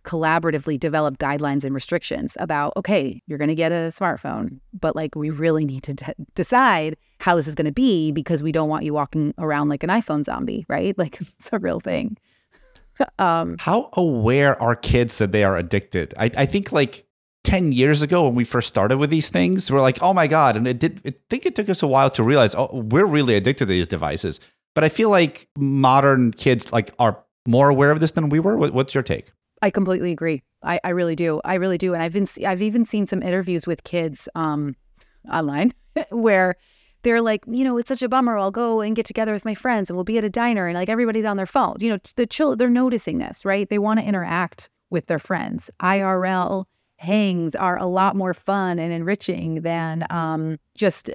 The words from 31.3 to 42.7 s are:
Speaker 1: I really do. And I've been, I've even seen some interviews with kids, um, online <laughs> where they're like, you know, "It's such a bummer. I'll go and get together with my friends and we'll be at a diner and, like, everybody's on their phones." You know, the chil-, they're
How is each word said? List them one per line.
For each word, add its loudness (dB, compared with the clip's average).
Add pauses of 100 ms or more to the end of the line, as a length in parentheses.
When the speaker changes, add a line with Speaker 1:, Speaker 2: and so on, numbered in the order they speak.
Speaker 1:
I -2
really 0
do. -2
And -2
I've -4
been, 0 (200)
I've -2
even 0
seen -2
some -4
interviews -4
with -6
kids, -6
um, -4 (560)
online -2 (180)
<laughs> -6
where 2 (460)
they're 2
like, -2
you -2
know, 0
"It's -4
such -4
a -2
bummer. 0
I'll 0
go 0
and -2
get -2
together -4
with -6
my -4
friends -2
and -6
we'll -4
be -2
at 0
a -2
diner 0
and, -4
like, -2
everybody's 0
on -2
their -2
phones." -2
You 0
know, -2 (180)
the 0
chil-, 0
they're 2